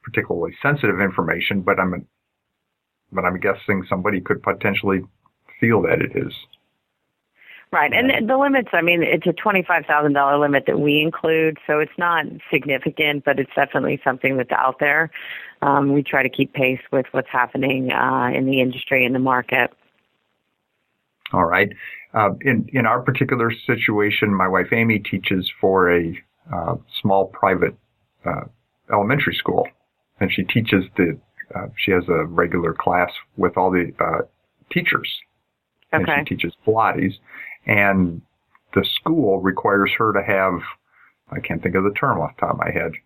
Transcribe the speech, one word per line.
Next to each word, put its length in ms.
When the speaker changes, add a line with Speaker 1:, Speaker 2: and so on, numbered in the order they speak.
Speaker 1:
particularly 580
sensitive 400
information, 600
but 180
I'm 280
but 140
I'm 140
guessing 480
somebody 340
could 200
potentially 600
feel 240
that 180
it 140
is. 180
Speaker 2:
Right. 200
And 180
Speaker 1:
Yeah. 120
Speaker 2:
the, 60
the 100
limits, 340
I 100
mean, 220
it's 240
a 60
twenty-five 520
thousand 280
dollar 240
limit 300
that 120
we 220
include, 560
so 120
it's 180
not 280
significant, 760
but 140
it's 160
definitely 480
something 340
that's 160
out 260
there. 320
Um, 300
we 100
try 220
to 60
keep 240
pace 260
with 180
what's 180
happening, 600
uh, 420
in 120
the 160
industry 440
and 80
the 60
market. 540
Speaker 1:
All 100
right. 260
Uh, 260
in, 320
in 140
our 160
particular 500
situation, 840
my 140
wife 240
Amy 280
teaches 600
for 320
a, 260
uh, 220
small 260
private, 480
uh, 200
elementary 420
school, 320
and 100
she 120
teaches 420
the, 240
uh, 220
she 160
has 160
a 180
regular 480
class 380
with 220
all 140
the, 280
uh, 220
teachers. 480
And 120
Speaker 2:
Okay. 160
Speaker 1:
she 160
teaches 180
Pilates, 500
and 560
the 120
school 560
requires 560
her 160
to 100
have, 380
I 80
can't 220
think 140
of 80
the 100
term 260
off 160
the 60
top 100
of 60
my 140
head 220